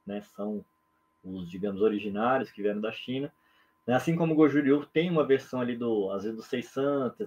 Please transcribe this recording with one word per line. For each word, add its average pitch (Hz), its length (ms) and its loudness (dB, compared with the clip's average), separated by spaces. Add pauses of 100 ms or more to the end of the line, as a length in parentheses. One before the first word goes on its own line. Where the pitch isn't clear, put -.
né, 101 140 -6
são 101 420 -8 (580)
os, 92 280 -10
digamos, 98 320 -4
originários 107 680 0
que - 120 -14
vieram 104 180 -2
da 107 100 -4
China." 131 400 -8 (560)
Né? 120 80 2
Assim 147 220 2
como 165 160 2
o 156 60 0
Goju-ryu 143 480 6
tem 165 240 0
uma 156 160 2
versão 131 340 0
ali 123 160 -2
do, 110 360 0
às 98 120 -4
vezes, 113 140 -6
do 113 60 -14
Sei-san, 135 720 -2 (140)